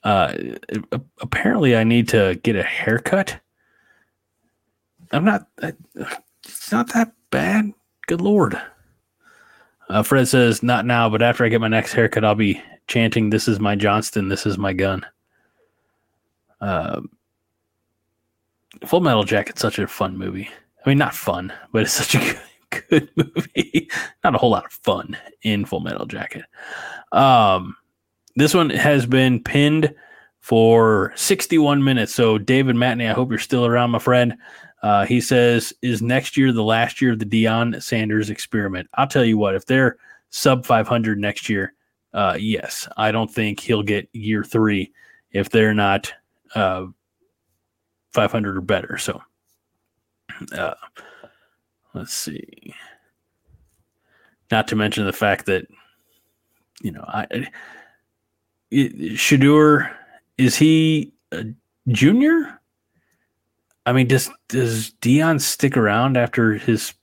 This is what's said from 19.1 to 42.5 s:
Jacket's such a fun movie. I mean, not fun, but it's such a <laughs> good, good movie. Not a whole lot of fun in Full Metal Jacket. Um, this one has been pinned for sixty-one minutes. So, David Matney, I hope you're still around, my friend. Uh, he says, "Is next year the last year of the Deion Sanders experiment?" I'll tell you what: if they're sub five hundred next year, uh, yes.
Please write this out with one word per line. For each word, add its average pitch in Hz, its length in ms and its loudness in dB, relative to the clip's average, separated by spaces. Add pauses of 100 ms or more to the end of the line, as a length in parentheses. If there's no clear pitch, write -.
Jacket's - 380 -4
such 107 180 -2
a 98 80 -4
fun 95 300 -6
movie. 95 320 -10 (360)
I 139 40 0
mean, 139 80 4
not 135 180 -2
fun, 90 360 -6 (200)
but 110 120 0
it's - 100 -2
such - 220 -2
a - 40 2
<laughs> - 500 -8
good, - 200 -12
good 151 260 2
movie. - 720 -4 (340)
Not 147 120 0
a - 20 0
whole 120 140 2
lot - 140 -2
of - 60 -20
fun - 460 -6 (260)
in 104 220 -2
Full - 140 -6
Metal - 260 -8
Jacket. - 400 -12 (680)
Um, 104 640 4 (600)
this 147 180 2
one 151 160 2
has 143 360 2
been 127 360 2
pinned 151 520 2 (480)
for 113 720 4
sixty-one 151 680 2
minutes. 127 300 0
So, 113 240 4
David 131 380 2
Matney, 120 340 0
I 110 40 0
hope 127 160 -2
you're 110 100 -2
still 123 260 0
around, 120 260 2
my 113 80 0
friend. 123 360 2 (480)
Uh, 101 220 2
he 123 160 0
says, 120 600 2
"Is 117 200 -4
next 127 360 -2
year 135 140 4
the 113 120 0
last 113 380 0
year 127 120 2
of 110 60 -4
the 110 60 -4
Deion 113 560 0
Sanders 107 480 -2
experiment?" 101 680 -6
I'll 135 120 0
tell 135 180 2
you 110 120 2
what: 101 180 0
if 95 100 -6
they're 131 320 2 (320)
sub 131 360 0
five 110 220 2
hundred 110 300 -2
next 101 320 -6
year, 98 240 -4 (400)
uh, 95 260 0
yes. - 480 -6 (100)